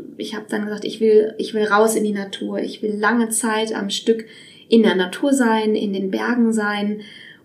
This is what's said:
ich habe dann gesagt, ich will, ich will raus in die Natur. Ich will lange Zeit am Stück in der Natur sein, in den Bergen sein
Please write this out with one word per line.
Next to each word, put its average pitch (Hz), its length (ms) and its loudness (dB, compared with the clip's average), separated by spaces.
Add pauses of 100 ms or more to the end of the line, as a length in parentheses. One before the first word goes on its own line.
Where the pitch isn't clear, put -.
(180)
ich - 160 -10
habe 214 160 -10
dann 214 140 -4
gesagt, 208 220 -6
ich - 160 -6
will, 214 360 6
ich - 160 -6
will 214 120 0
raus 214 300 4
in 214 100 0
die 208 80 0
Natur. 202 460 -6
Ich - 220 -8
will 208 160 -2
lange 220 320 2
Zeit 220 460 -2
am 202 140 -6
Stück - 360 0 (440)
in 226 140 6
der 180 120 4
Natur 185 380 0
sein, 220 420 2
in 214 160 -2
den 190 180 -4
Bergen 226 440 0
sein 208 480 -2 (440)